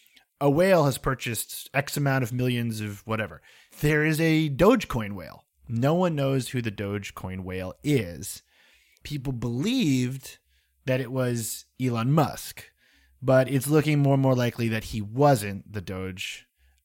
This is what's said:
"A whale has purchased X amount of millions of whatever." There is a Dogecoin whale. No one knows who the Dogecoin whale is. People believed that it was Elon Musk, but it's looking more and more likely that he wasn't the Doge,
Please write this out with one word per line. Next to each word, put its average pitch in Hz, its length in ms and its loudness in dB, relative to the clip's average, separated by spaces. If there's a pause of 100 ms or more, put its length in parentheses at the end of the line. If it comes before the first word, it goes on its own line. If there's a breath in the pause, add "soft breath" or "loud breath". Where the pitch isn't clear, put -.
(400 soft breath)
"A 143 100 4
whale 170 340 6
has 135 120 2
purchased - 800 -4
X 139 220 -2
amount 135 260 2
of 117 100 -4
millions 120 480 -2
of 104 240 -8
whatever." 110 380 -6 (380 soft breath)
There 151 240 2
is 156 160 0
a 160 280 2
Dogecoin 139 640 2
whale. 90 320 -14 (240)
No 123 260 2
one 175 200 2
knows 135 340 0
who 127 140 -4
the 113 80 -4
Dogecoin 98 680 -8
whale 92 420 -8
is. 98 600 -2 (600 soft breath)
People 139 300 -6
believed 131 1080 -2 (480)
that 131 140 0
it 120 100 -8
was 123 540 -2 (160)
Elon 120 320 0
Musk, - 520 0 (560 soft breath)
but 131 300 4
it's 135 160 0
looking 151 320 4
more 139 160 4
and 135 80 4
more 131 140 4
likely 120 320 0
that 110 160 -2
he 113 180 -6
wasn't 104 720 0
the 107 80 -8
Doge, 92 640 -10 (380)